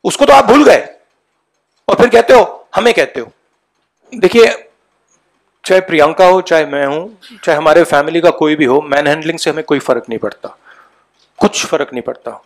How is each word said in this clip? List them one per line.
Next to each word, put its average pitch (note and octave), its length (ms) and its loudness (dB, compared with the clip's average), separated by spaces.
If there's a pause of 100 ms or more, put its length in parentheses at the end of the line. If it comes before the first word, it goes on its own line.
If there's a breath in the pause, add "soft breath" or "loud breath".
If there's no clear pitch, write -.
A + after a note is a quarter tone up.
उसको G#3 220 -2
तो C#4+ 60 4
आप C4+ 120 6
भूल C4 200 4
गए - 320 2 (920)
और G3 60 0
फिर A#3+ 140 2
कहते A3+ 240 2
हो, - 420 0
हमें A3+ 200 0
कहते C3+ 260 -4
हो। A2+ 120 -16 (800)
देखिए, A3+ 560 0 (920)
चाहे F#3+ 160 2
प्रियंका D#3+ 460 0
हो, F#3 140 4
चाहे E3 260 -2
मैं C#3+ 200 -4
हूं, F#3 520 -10
चाहे D#3 200 -2
हमारे D#3+ 260 4
फैमिली D#3+ 360 -2
का E3+ 100 2
कोई D#3 260 -2
भी D3+ 80 -2
हो, C3 160 0
manhandling D3+ 580 -4
से D#3+ 120 -4
हमें D#3 140 -8
कोई C#3+ 140 -2
फर्क B2 300 -4
नहीं A2+ 100 -8
पड़ता, - 400 -12 (800 soft breath)
कुछ - 280 -2
फर्क C#3+ 260 -6
नहीं B2 100 -10
पड़ता। - 440 -14